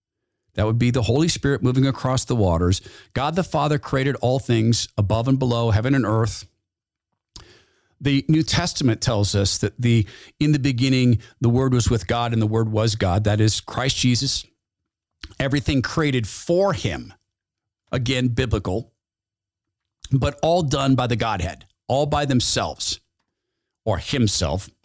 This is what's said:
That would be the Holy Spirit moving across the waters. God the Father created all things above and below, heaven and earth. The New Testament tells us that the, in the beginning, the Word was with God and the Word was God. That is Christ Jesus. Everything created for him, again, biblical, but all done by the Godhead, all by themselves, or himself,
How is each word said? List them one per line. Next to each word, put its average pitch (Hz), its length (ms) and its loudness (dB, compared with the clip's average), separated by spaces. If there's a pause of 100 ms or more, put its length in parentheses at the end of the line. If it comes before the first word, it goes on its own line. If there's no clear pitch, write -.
(540)
That 113 140 0
would 113 100 0
be 120 140 2
the 127 100 0
Holy 127 260 2
Spirit 139 360 -2
moving 131 240 2
across 131 380 -2
the 127 100 -2
waters. 90 460 2 (340)
God 147 200 -2
the 180 80 0
Father 151 360 -2
created 135 380 -2
all 127 200 0
things 117 580 0
above 110 320 0
and 135 120 2
below, 117 320 0
heaven 123 240 2
and 123 100 0
earth. 110 400 -2 (1500)
The 139 300 0
New 156 140 4
Testament 151 580 -2
tells 104 320 0
us 101 240 0
that - 240 -4
the, 117 240 4 (340)
in 151 120 2
the 147 80 2
beginning, 127 640 2 (180)
the 113 80 4
Word 127 240 2
was 120 160 2
with 117 160 0
God 117 260 -2
and 117 80 0
the 110 80 0
Word 110 240 0
was 110 220 0
God. 101 300 0
That 104 180 2
is 110 180 2
Christ - 380 -4
Jesus. 123 480 0 (920)
Everything 135 420 0
created 131 460 0
for 180 460 0
him, 85 380 -6 (800)
again, 127 360 -2
biblical, 113 680 -2 (1160)
but 139 320 -2
all 170 180 2
done 135 320 2
by 123 140 2
the 120 80 0
Godhead, 104 500 -4 (220)
all 139 180 0
by 147 180 0
themselves, 120 760 -2 (840)
or 101 140 -2
himself, 95 720 -2 (160)